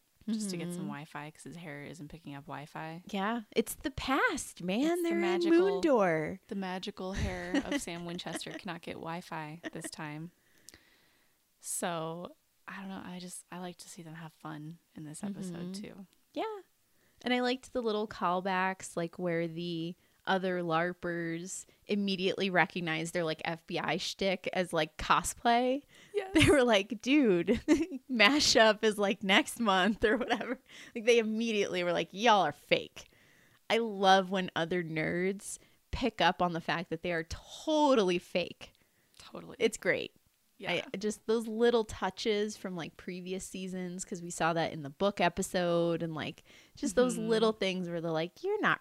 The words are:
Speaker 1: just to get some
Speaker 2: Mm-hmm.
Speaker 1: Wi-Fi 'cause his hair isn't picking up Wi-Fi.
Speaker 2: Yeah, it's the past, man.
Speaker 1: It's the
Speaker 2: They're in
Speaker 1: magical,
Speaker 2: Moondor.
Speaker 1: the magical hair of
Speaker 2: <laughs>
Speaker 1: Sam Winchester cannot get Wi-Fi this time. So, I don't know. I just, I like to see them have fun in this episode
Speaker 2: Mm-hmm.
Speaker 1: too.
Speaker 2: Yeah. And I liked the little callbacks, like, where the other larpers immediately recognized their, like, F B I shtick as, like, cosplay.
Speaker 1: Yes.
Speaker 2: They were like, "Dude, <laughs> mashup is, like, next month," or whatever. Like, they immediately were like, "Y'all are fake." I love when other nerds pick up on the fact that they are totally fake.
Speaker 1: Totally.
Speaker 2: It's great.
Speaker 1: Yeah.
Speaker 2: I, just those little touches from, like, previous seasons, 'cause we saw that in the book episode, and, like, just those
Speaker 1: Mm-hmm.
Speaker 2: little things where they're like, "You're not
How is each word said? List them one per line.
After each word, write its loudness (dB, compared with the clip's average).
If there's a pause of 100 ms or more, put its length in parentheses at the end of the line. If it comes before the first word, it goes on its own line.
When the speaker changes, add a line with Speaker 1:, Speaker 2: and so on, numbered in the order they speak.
(300)
Speaker 1:
just -4
to -6
get -6
some -8
Speaker 2:
Mm-hmm. -6
Speaker 1:
Wi-Fi -10
'cause -20
his -14
hair -12
isn't -12
picking -14
up -14
Wi-Fi. -12
Speaker 2:
Yeah, -2 (140)
it's 0
the -6
past, 0
man. 0
Speaker 1:
It's 2
the 0
Speaker 2:
They're 0
in 2
Speaker 1:
magical, 4
Speaker 2:
Moondor. 4
Speaker 1:
the -8
magical -6
hair -2
of -4
Speaker 2:
<laughs> -
Speaker 1:
Sam -8
Winchester -8
cannot -10
get -10
Wi-Fi -10 (100)
this -10
time. -10 (1300)
So, -6 (360)
I -14
don't -12
know. -10
I -12
just, -14
I -12
like -10
to -18
see -16
them -14
have -14
fun -12 (180)
in -12
this -12
episode -8
Speaker 2:
Mm-hmm. -10
Speaker 1:
too. -16 (280)
Speaker 2:
Yeah. -4 (800)
And -2
I 2
liked -4
the -2
little -2
callbacks, -2
like, -4
where -2
the -6 (320)
other 0
larpers -2 (220)
immediately 2
recognized 0
their, 0
like, -2
F -6
B -4
I 0
shtick -2
as, -2
like, 0
cosplay. 2 (320)
Speaker 1:
Yes. -2
Speaker 2:
They 8
were 8
like, 2
"Dude, 4
<laughs> 2
mashup 6
is, 4
like, 0
next 2
month," 2
or 4
whatever. -4 (340)
Like, -8
they 6
immediately 0
were 0
like, 0
"Y'all 6
are 0
fake." -4 (600)
I 4
love 6
when -2
other 0
nerds -2 (340)
pick -2
up 4
on 2
the -4
fact -4
that -4
they -2
are -2
totally 4
fake. -6 (440)
Speaker 1:
Totally. -16
Speaker 2:
It's 2
great. -2 (480)
Speaker 1:
Yeah. -2 (100)
Speaker 2:
I, -6
just -4
those 0
little 4
touches -2
from, -8
like, -8
previous -8
seasons, -8
'cause -10
we -10
saw 0
that 0
in -8
the -8
book 0
episode, 2
and, -4
like, -8 (320)
just -6
those 4
Speaker 1:
Mm-hmm. -4
Speaker 2:
little 4
things -2
where -4
they're -2
like, -2
"You're 0
not 2